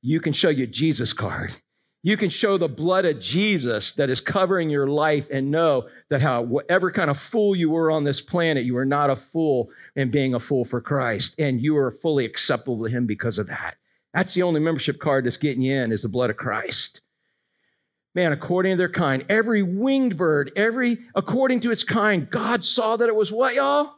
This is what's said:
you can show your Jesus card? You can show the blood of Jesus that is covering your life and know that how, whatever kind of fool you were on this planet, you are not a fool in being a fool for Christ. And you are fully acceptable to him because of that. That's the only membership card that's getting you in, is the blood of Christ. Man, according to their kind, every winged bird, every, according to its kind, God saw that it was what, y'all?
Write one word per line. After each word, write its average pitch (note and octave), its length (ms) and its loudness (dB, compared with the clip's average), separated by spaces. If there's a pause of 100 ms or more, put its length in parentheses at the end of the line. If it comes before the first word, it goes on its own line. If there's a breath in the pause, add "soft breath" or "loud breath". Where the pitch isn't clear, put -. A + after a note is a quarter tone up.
you D3+ 180 0
can D3+ 140 -2
show F3 160 2
your C3 160 0
Jesus A#2 480 -2
card? F#2 380 -6 (500)
You G3+ 140 2
can G3+ 140 0
show G3+ 260 0
the E3+ 120 0
blood F3 360 0
of D3 160 0
Jesus B2 720 0
that C#3+ 160 0
is B2+ 140 -2
covering F#3 480 0
your C#3+ 160 0
life D3 440 0
and C3+ 200 -2
know D3+ 380 2 (200 loud breath)
that C#3 140 0
how, B2+ 180 2
whatever E3+ 500 0
kind E3+ 200 0
of C#3+ 80 0
fool G#3 360 0
you E3+ 140 2
were D#3+ 220 2
on D#3 140 0
this C#3+ 180 -2
planet, D#3+ 420 0
you B2 140 -2
are C3 80 0
not C#3+ 240 2
a C3+ 60 2
fool C#3+ 520 0 (280 loud breath)
in C3+ 140 0
being C3+ 240 2
a A#2 60 0
fool - 240 -2
for A#2+ 160 -4
Christ. A#2+ 580 -2
And C3+ 220 0
you D3+ 160 2
are C3+ 140 2
fully C#3+ 340 0
acceptable A#2 600 -4
to A2 60 -2
him B2 140 0
because G#2+ 340 -2
of G2+ 100 -4
that. - 280 -10 (380)
That's F#3 180 0
the F3+ 100 0
only E3+ 180 2
membership D#3 380 -2
card C3+ 280 0
that's A#2+ 100 -2
getting C3 260 -2
you C3 120 0
in, A#2+ 180 0
is G#2 100 -2
the A#2 60 -4
blood A#2+ 220 0
of G#2 60 -4
Christ. - 680 -6 (1120)
Man, F3 180 2
according F3+ 400 0
to F#3 40 0
their F3+ 120 2
kind, C#3 400 0
every G#3+ 340 2
winged A#3 540 0
bird, D3 400 0
every, A#3 420 0 (160 loud breath)
according B3+ 460 0
to A#3 100 -2
its A3 140 -2
kind, G#3 440 0
God A3 360 -2
saw A3+ 320 0
that A#3 120 2
it A3 60 0
was G#3+ 160 2
what, A#3+ 240 0
y'all? C#4+ 440 2